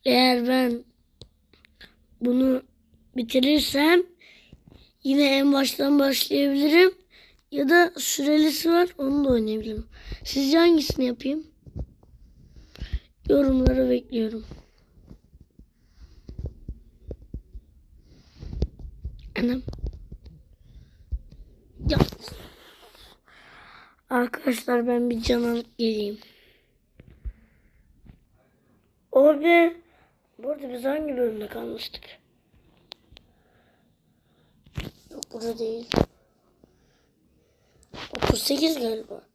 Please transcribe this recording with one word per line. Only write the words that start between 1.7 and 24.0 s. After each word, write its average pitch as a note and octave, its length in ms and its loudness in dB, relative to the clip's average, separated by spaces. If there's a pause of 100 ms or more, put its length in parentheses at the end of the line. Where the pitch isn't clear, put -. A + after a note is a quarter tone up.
bunu B3+ 420 0 (540)
bitirirsem C#4+ 880 2 (1000)
yine C4+ 320 2
en C#4 160 4
baştan C#4 460 2
başlayabilirim. C#4+ 960 2 (560)
Ya C#4+ 180 -2
da E4+ 280 4
sürelisi D4+ 760 0
var, F4 180 4 (100)
onu C#4+ 260 -2
da C#4 40 0
oynayabilirim. A3 580 -2 (380)
Sizce C#4 340 0
hangisini E4 460 2
yapayım? C4+ 420 -6 (1800)
Yorumları C4 600 2
bekliyorum. A3+ 540 -4 (4000)
Anam. B3 220 -2 (2250)
Ya. - 100 2 (2000)